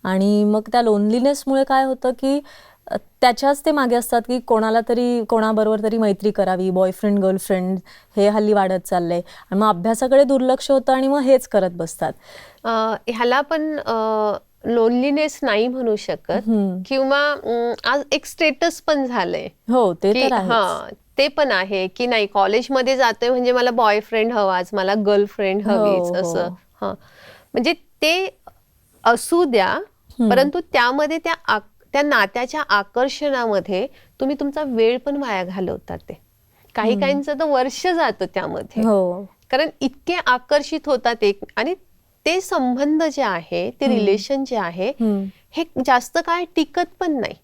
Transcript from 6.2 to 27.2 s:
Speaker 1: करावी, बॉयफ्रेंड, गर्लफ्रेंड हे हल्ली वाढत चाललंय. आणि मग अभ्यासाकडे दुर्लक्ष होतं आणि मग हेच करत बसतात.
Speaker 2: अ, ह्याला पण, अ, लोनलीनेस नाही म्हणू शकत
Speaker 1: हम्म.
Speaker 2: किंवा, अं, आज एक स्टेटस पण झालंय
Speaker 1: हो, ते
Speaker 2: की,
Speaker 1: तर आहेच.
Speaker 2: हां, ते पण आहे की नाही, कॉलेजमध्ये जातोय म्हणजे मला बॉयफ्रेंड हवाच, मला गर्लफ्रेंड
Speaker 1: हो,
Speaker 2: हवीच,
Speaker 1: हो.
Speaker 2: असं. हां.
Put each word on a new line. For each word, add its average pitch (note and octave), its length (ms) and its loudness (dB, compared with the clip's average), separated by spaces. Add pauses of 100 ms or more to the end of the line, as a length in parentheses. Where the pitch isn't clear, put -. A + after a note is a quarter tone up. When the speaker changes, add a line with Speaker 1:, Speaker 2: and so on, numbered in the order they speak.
Speaker 1:
करावी, F#3 400 0
बॉयफ्रेंड, F#3+ 480 0
गर्लफ्रेंड F#3+ 600 0 (380)
हे G3+ 120 4
हल्ली G#3+ 240 2
वाढत F#3+ 360 0
चाललंय. F3 320 0 (300)
आणि F#3+ 100 0
मग G#3+ 80 4
अभ्यासाकडे A3+ 560 4
दुर्लक्ष C4 460 0
होतं C4+ 220 2
आणि C4 160 2
मग C#4+ 120 2
हेच B3+ 280 2
करत F#3+ 240 0
बसतात. E3+ 400 -6 (520)
Speaker 2:
अ, A#3 40 -6 (400)
ह्याला A#3+ 320 0
पण, D#4 460 -4
अ, - 80 -2 (720)
लोनलीनेस B3 760 0
नाही A3+ 260 2
म्हणू B3 280 -2
शकत - 340 -8
Speaker 1:
हम्म. G3+ 560 -2
Speaker 2:
किंवा, C#4 460 0
अं, A#3 420 -4 (100)
आज C4+ 180 0 (100)
एक D4+ 140 -2
स्टेटस E4 540 -2
पण C#4+ 260 0
झालंय F3+ 420 -4 (220)
Speaker 1:
हो, A3+ 240 4
ते G3 180 0
Speaker 2:
की, B3 100 2
Speaker 1:
तर C4 100 2
आहेच. G3+ 180 0
Speaker 2:
हां, F3+ 440 -2 (240)
ते C#4 100 2
पण C#4+ 240 0
आहे F#3+ 360 -2
की B3 180 -6
नाही, A3 200 0
कॉलेजमध्ये A#3+ 720 0
जातोय A#3+ 320 0
म्हणजे B3 240 0
मला B3 180 2
बॉयफ्रेंड A3 640 0
हवाच, F#3+ 400 0
मला G3 220 0
गर्लफ्रेंड G3+ 720 0
Speaker 1:
हो, G#3+ 40 0
Speaker 2:
हवीच, G#3 300 2
Speaker 1:
हो. F3 140 -2
Speaker 2:
असं. F3 340 -2 (320)
हां. G3+ 140 -6 (580)